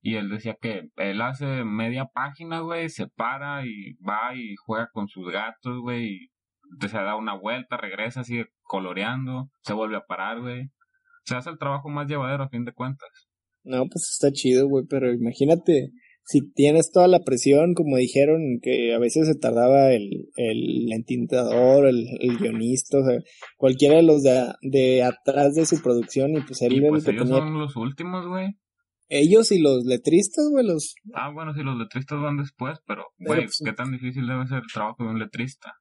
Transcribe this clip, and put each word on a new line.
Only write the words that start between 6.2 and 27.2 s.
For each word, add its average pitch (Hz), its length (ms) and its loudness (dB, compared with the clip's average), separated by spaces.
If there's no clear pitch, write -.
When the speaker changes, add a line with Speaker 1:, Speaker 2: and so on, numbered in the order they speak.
Speaker 1:
se 101 180 -8
da 101 180 -4
una 110 200 -8
vuelta, 120 400 -8
regresa, 113 460 -8
sigue 117 240 -6
coloreando, 123 880 -6
se - 120 -10
vuelve 107 220 -4
a 95 100 -8
parar, 101 340 -8
güey. 123 300 -10
Se - 100 -8
hace 156 160 -8
el 160 80 -16
trabajo 139 300 -6
más 147 200 -6
llevadero 139 360 -4
a 135 40 -8
fin 120 160 -6
de 120 80 -10
cuentas. 131 360 -10
Speaker 2:
No, 131 260 -2
pues - 220 -8
está 143 200 2
chido, 135 360 2
güey, 135 200 0
pero 131 240 0
imagínate, 139 760 0
si - 280 0
tienes 151 400 4
toda 180 160 8
la 180 160 6
presión, 139 500 4
como 151 220 0
dijeron, 139 680 2
que 120 320 0
a 117 40 0
veces 120 280 2
se 156 80 2
tardaba 127 580 4
el, 104 440 -2
el 117 560 -2
entintador, 123 960 4
el, 123 160 2
el 123 180 0
guionista, 117 600 0
o 135 60 2
sea, 123 140 2
cualquiera 139 400 6
de 165 80 8
los 151 180 6
de 131 160 6
a-, 123 240 -2
de 131 400 4
atrás 139 520 2
de 156 120 4
su 156 160 0
producción, 131 540 0
y 147 60 0
pues 131 200 -8
él 123 120 2
Speaker 1:
Y 135 40 4
Speaker 2:
era 143 80 4
el 151 60 6
Speaker 1:
pues 151 120 2
Speaker 2:
que 147 60 2
Speaker 1:
ellos 117 180 0